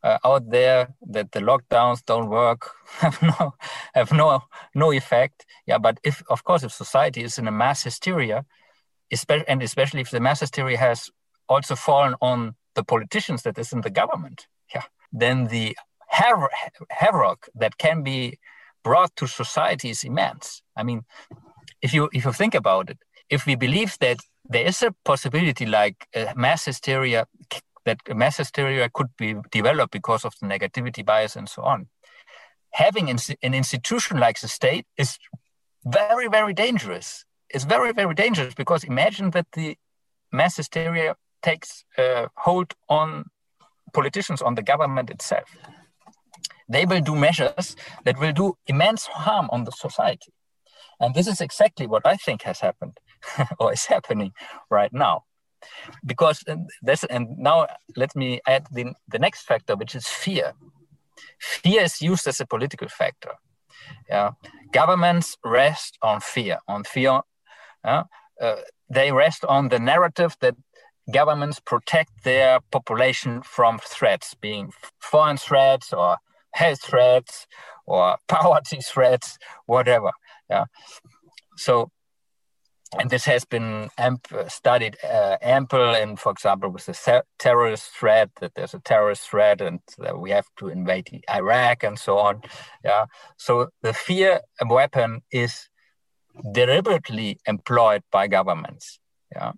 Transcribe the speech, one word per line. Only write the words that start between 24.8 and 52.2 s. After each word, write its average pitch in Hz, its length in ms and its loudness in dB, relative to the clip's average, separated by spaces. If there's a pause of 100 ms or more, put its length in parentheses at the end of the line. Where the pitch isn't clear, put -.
a 226 100 0 (120)
possibility 143 600 0
like 104 480 0
a 110 220 -6
mass 131 300 0
hysteria, 131 600 -2 (600)
that 113 120 -2 (160)
mass 123 240 2
hysteria 135 560 -2
could 135 240 -4
be 107 180 -6 (160)
developed 120 400 0
because 110 340 -4
of 110 140 -8
the 104 80 -8
negativity 101 580 -6
bias 107 300 0
and 104 140 -14
so - 140 -14
on, 143 240 -2 (840)
having 196 360 2
ins-, 127 340 -4
an 127 120 -2
institution 143 640 -2
like 117 200 2
the - 80 -12
state - 380 -2 (120)
is 135 200 -2 (680)
very, 214 420 2
very 214 260 2
dangerous. 175 720 -4 (240)
It's 135 160 -6
very, 233 280 2
very 196 220 0
dangerous 175 380 0
because 156 300 -2
imagine 185 480 0
that 170 220 -2
the 156 240 -8 (540)
mass 156 260 0
hysteria 165 580 -4 (260)
takes, - 440 -6 (120)
uh, 127 380 0
hold 180 380 0 (160)
on 151 360 0 (680)
politicians, 147 480 -4
on 120 140 -2
the 113 80 -6
government 135 460 0
itself. - 460 -6 (1120)
They 143 160 0
will 180 160 2
do 151 140 -2
measures 151 600 0 (300)
that 127 140 0
will 156 120 0
do 180 260 0 (100)
immense 185 380 2
harm 165 460 -2
on 120 140 -4
the 113 60 -10
society. - 600 -4 (680)
And 127 140 0
this 175 140 0
is 196 140 -4
exactly 160 460 0
what 107 180 0
I 180 100 6
think 139 280 -6